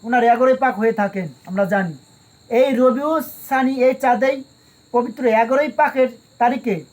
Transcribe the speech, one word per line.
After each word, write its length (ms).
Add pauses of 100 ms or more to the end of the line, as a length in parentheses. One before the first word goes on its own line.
ওনার 220
এগারোই 300
পাক 200
হয়ে 180
থাকেন, 360 (180)
আমরা 180
জানি। 300 (540)
এই 280
রবিউল 440 (280)
সানি, 260
এই 200
চাঁদেই, 500 (480)
পবিত্র 340
এগারোই 420
পাকের 400 (300)
তারিখে 540